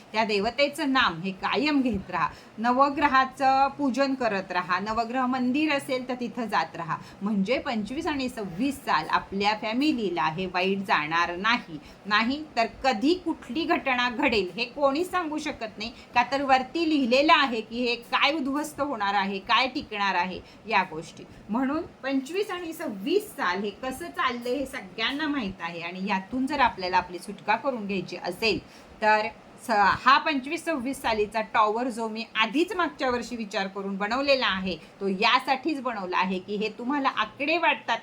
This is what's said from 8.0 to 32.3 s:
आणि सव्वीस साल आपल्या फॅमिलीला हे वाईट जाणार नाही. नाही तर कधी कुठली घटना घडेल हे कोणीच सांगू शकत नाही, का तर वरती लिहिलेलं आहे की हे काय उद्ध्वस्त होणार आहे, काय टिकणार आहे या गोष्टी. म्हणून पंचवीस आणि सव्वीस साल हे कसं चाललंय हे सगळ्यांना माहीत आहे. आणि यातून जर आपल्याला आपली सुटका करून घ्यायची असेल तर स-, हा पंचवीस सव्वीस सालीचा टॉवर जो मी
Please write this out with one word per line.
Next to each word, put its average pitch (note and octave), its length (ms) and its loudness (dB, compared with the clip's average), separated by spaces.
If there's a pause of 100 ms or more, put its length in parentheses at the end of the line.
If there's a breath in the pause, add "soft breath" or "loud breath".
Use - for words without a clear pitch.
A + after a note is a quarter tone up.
आणि C4+ 220 0
सव्वीस A3+ 480 -2
साल D#3+ 320 -2
आपल्या G3 540 0
फॅमिलीला A3 640 0
हे D#3+ 220 -2
वाईट F#3 320 0
जाणार F3 580 0
नाही. G3 420 -2 (280 loud breath)
नाही A3+ 380 0 (120)
तर A3+ 100 2 (180)
कधी B3+ 300 4
कुठली D#4+ 500 -4
घटना C4 460 2
घडेल A3+ 460 0
हे A#3 80 -2
कोणीच C#4 460 0
सांगू D#4+ 280 -2
शकत - 400 -8
नाही, A3+ 140 -10 (220 loud breath)
का A#3+ 80 6 (100)
तर C#4 100 0
वरती C4+ 480 2
लिहिलेलं C#4 460 4
आहे A#3+ 240 2
की A#3 240 -4
हे A#3 100 0
काय A#3+ 380 2
उद्ध्वस्त D4 480 -2
होणार G#3+ 340 -2
आहे, G3 240 0
काय A#3 280 2
टिकणार G#3 480 -2
आहे F3+ 260 -2 (260 loud breath)
या G3+ 240 2
गोष्टी. D#3 340 -12 (240 loud breath)
म्हणून C4+ 340 0 (200)
पंचवीस C#4 480 -2
आणि F4+ 220 -6
सव्वीस D#4 580 -2
साल G3 320 -2
हे G#3 80 -4
कसं C4 360 -8
चाललंय B3 480 -2
हे C#4 120 -4
सगळ्यांना B3 640 -4
माहीत A3+ 320 -4
आहे. E3+ 200 -8
आणि F#3 280 -6
यातून G#3+ 380 -2
जर C#4+ 140 0
आपल्याला F#3 360 2
आपली F3+ 220 -2
सुटका G#3 380 -4
करून A3+ 300 -2
घ्यायची F3+ 300 -4
असेल F3 500 -2 (360 loud breath)
तर G#3+ 240 4 (400)
स-, - 40 -2
हा G#3 480 6
पंचवीस D4+ 460 -2
सव्वीस C4+ 380 -2
सालीचा A3 380 0
टॉवर A3 480 2
जो A3+ 200 -4
मी A3 160 -6 (100)